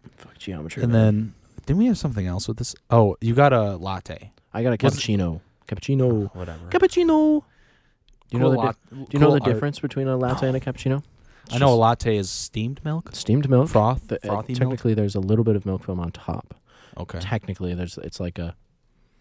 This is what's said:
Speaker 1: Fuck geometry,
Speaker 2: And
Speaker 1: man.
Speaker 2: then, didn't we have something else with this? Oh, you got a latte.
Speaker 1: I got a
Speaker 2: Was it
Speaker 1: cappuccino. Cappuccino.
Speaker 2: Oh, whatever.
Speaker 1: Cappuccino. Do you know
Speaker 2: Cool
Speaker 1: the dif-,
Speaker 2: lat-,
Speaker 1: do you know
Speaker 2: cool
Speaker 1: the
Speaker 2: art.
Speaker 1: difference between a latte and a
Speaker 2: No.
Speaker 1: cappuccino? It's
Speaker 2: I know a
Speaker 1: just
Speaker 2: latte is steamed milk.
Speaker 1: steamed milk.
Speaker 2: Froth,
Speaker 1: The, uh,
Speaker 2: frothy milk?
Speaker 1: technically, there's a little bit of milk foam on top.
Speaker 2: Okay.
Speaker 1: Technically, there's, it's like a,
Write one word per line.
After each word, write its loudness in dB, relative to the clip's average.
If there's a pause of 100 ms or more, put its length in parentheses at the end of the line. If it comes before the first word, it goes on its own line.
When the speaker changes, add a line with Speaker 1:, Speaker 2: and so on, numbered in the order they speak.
(160)
Speaker 1:
Fuck -20
geometry, -12
Speaker 2:
And 0
Speaker 1:
man. 4
Speaker 2:
then, 0 (320)
didn't 0
we 4
have 2
something -4
else -4
with -6
this? -8 (140)
Oh, 6
you 0
got 6
a 2
latte. -10 (240)
Speaker 1:
I -4
got 2
a -2
Speaker 2:
Was 4
it -4
Speaker 1:
cappuccino. -2 (280)
Cappuccino. 0 (100)
Speaker 2:
Oh, -16
whatever. -12
Speaker 1:
Cappuccino. 4
Do -16 (840)
you -2
know 4
Speaker 2:
Cool 4
Speaker 1:
the 4
dif-, 0
Speaker 2:
lat-, -2 (140)
Speaker 1:
do -14
you 0
know 6
Speaker 2:
cool 6
Speaker 1:
the 2
Speaker 2:
art. 0
Speaker 1:
difference -4
between -4
a 0
latte -2
and 0
a -4
Speaker 2:
No. -8
Speaker 1:
cappuccino? -4 (400)
It's -8
Speaker 2:
I 0
know 6
a 8
Speaker 1:
just 6
Speaker 2:
latte 2
is -2
steamed -6
milk. -6
Speaker 1:
steamed 0
milk. 4
Speaker 2:
Froth, 2
Speaker 1:
The, -4
uh, -8 (120)
Speaker 2:
frothy -4
milk? -4
Speaker 1:
technically, 0
there's 0
a -4
little 2
bit 4
of -2
milk -4
foam -6
on -6
top. -10 (420)
Speaker 2:
Okay. -10
Speaker 1:
Technically, -6
there's, -8
it's -12
like -8
a, -10 (640)